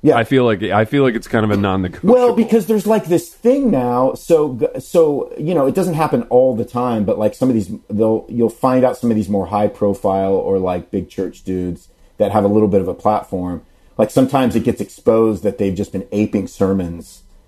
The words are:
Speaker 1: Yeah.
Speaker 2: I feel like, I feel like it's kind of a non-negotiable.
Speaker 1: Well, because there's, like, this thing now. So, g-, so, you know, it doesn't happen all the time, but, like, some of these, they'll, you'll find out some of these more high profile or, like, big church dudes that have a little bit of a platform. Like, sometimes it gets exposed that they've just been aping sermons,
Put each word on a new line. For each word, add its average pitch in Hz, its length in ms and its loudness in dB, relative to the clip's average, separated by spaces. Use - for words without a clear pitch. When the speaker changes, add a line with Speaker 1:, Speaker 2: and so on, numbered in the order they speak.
Speaker 1:
Yeah. 147 160 4
Speaker 2:
I 117 60 2
feel 127 200 2
like, 110 180 2
I 104 240 2
feel 143 160 0
like 127 140 2
it's - 120 -8
kind 113 160 0
of 107 60 0
a 104 80 2
non-negotiable. 95 560 0
Speaker 1:
Well, 247 220 4
because 220 320 2
there's, 214 180 0
like, 214 220 0
this 170 220 0
thing 262 420 0
now. 127 420 0
So, 151 400 0
g-, 135 260 -4
so, 151 560 0
you 160 200 -4
know, 139 100 2
it 135 80 0
doesn't 180 220 0
happen 147 340 0
all 127 260 4
the 110 100 -2
time, 120 400 -2
but, 98 120 -2
like, - 160 0
some 131 160 0
of 123 60 2
these, 98 160 -2
they'll, 110 400 0
you'll 117 220 0
find 127 340 0
out 123 120 0
some 120 120 -2
of 110 60 2
these 107 140 -2
more 98 180 -2
high 104 200 -2
profile 98 680 0
or, 95 260 0
like, 92 320 -4
big 98 180 -6
church - 340 -8
dudes 90 440 -6
that 98 120 0
have 107 120 2
a 101 40 2
little 107 200 4
bit 95 140 2
of 87 60 -6
a 92 60 -6
platform. 92 680 -4
Like, 131 140 0
sometimes 131 440 0
it 113 80 2
gets 117 160 -2
exposed 110 640 0
that 101 160 -4
they've 98 160 -2
just 101 180 -6
been 95 200 -8
aping 104 380 -2
sermons, 92 760 -4